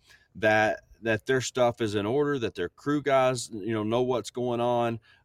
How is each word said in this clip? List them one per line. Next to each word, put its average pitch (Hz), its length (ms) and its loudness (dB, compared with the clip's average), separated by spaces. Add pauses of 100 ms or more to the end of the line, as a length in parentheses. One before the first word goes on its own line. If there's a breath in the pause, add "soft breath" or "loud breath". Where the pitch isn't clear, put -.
(340 soft breath)
that, 107 460 2 (220)
that 110 240 -2
their 131 140 2
stuff 120 400 0
is 104 140 -2
in 101 120 -2
order, 143 320 0
that 107 160 -4
their 87 160 -4
crew 143 320 -4
guys, 131 500 2
you 110 200 -6
know, 107 100 0
know 113 200 0
what's 123 280 -2
going 123 300 -4
on, 120 380 0 (260 soft breath)